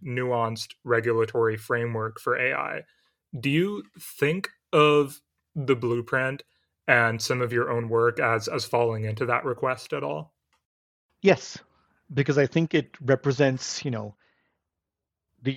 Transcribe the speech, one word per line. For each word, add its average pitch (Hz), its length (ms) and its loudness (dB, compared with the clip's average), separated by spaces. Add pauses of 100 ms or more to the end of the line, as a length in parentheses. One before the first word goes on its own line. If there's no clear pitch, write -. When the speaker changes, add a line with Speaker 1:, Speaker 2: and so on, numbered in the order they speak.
Speaker 1:
nuanced 120 680 -4 (100)
regulatory 113 720 2
framework 113 640 -4
for 127 160 -2
A 127 180 0
I. - 280 -6 (560)
Do 135 120 -2
you 190 340 0 (140)
think 165 520 -4 (220)
of 147 480 4 (340)
the 135 220 0
blueprint 120 680 -2 (420)
and 117 340 4
some 123 200 -2
of 120 120 -2
your 120 180 0
own 117 180 -2
work 117 320 2
as, 113 280 0
as - 160 -4
falling 113 400 0
into 107 220 -4
that 120 180 0
request 127 480 -4
at 143 120 -6
all? 151 300 -8 (880)
Speaker 2:
Yes, - 360 2 (540)
because 139 240 2
I 139 100 4
think 165 280 0
it 147 160 2 (100)
represents, 135 840 0
you 143 60 -4
know, 107 240 -8 (1300)
the 131 140 -2